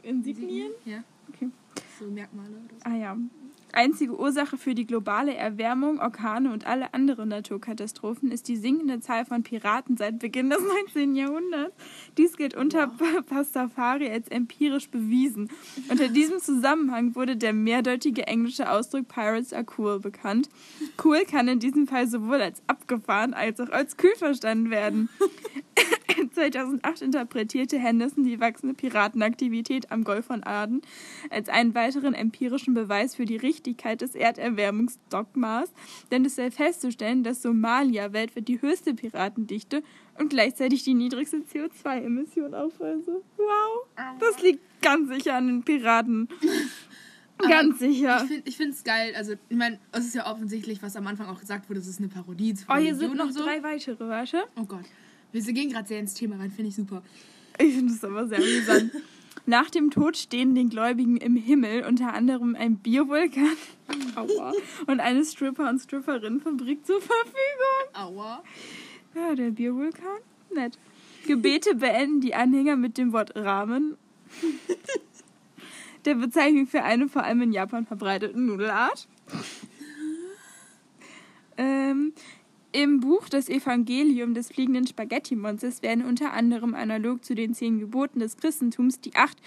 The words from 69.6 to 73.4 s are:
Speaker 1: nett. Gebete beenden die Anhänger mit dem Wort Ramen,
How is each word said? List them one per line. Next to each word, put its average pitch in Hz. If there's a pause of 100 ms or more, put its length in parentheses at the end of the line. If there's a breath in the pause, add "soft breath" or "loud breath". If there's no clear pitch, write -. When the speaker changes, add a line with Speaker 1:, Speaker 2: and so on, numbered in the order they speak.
Speaker 1:
nett. 247 (500 loud breath)
Gebete 285
beenden 262
die 254
Anhänger 269
mit 247
dem 254
Wort 220
Ramen, 214 (440)